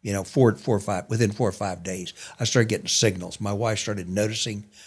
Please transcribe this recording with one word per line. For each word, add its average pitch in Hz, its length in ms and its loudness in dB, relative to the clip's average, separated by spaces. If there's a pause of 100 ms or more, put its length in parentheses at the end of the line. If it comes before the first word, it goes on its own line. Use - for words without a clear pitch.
You 101 100 -6
know, 98 100 -2
four, 117 340 6
four 113 200 0
or 98 40 0
five, 95 280 -4
within 110 240 2
four 107 160 0
or 92 40 0
five 92 300 -6
days, 92 300 -8 (260)
I 117 60 -2
started 113 240 4
getting - 200 -4
signals. 92 520 0
My 101 140 -2
wife 110 240 -2
started 98 300 -6
noticing 104 580 -2 (200)